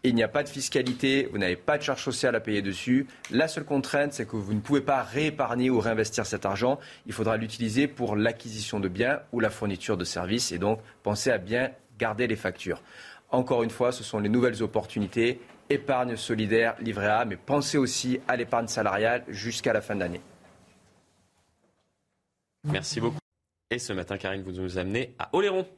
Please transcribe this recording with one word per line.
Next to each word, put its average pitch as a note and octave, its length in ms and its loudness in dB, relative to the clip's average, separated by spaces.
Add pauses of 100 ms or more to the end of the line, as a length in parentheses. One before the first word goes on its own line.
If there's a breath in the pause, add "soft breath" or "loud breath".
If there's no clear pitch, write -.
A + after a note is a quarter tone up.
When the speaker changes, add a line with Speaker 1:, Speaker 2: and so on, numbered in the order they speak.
Speaker 1:
Il B2+ 100 4
n'y A#2 100 4
a A2 40 4
pas D3 160 0
de D3 40 -6
fiscalité, C3+ 840 0
vous G2+ 80 -2
n'avez F2+ 160 2
pas D3 240 0
de D3 40 -6
charge C3+ 200 -2
sociale B2 320 0
à A2 40 2
payer G#2+ 220 0
dessus. B2 460 2 (240 loud breath)
La D3 160 4
seule D#3+ 180 -6
contrainte, C#3+ 480 0
c'est A2 140 -6
que - 100 -8
vous G2+ 160 -4
ne G#2+ 60 2
pouvez C3+ 200 2
pas C3+ 220 2
réépargner C3 720 0
ou B2 80 4
réinvestir A2 460 0
cet G2+ 200 -6
argent. A2 340 2 (280 loud breath)
Il G#2+ 60 -10
faudra A2 220 2
l'utiliser A2+ 520 0
pour A#2+ 280 -2
l'acquisition A2 640 -2
de G2 100 0
biens A#2+ 320 0 (120)
ou A#2+ 60 -2
la A2 100 2
fourniture G2+ 480 -2
de F2 80 -2
services. F#2+ 460 -2
Et F2 80 -4
donc, G#2+ 200 0 (220 loud breath)
pensez G#2 300 0
à A2 80 2
bien A#2 320 -2 (260)
garder A2+ 300 0
les A2 80 0
factures. F2+ 480 -4 (480 loud breath)
Encore B2+ 320 2
une A2+ 80 0
fois, B2 200 2
ce B2 120 -8
sont G#2+ 160 -4
les G#2 100 2
nouvelles A#2 320 4
opportunités. A2 800 0 (280 loud breath)
Épargne B2+ 460 0
solidaire, A2+ 640 2
livret G#2 280 0
A, A2 180 4
mais G2+ 100 -6
pensez C#3+ 440 0
aussi B2+ 480 0
à B2 100 0
l'épargne A#2 300 0
salariale A2 600 2
jusqu'à A2+ 460 -2
la G#2+ 80 2
fin G#2 140 -6
de G2+ 60 -4
l'année. F2 200 -4 (2500)
Speaker 2:
Merci A2+ 360 -2
beaucoup. A#2+ 160 0 (540)
Et A#2+ 80 -2
ce A#2 140 -6
matin, F#2 240 -4
Karine, G2 260 -4
vous F#2 100 -8
nous F#2 240 -4
amenez G#2 400 -2
à - 160 -6
Oléron. F#3 320 2 (120)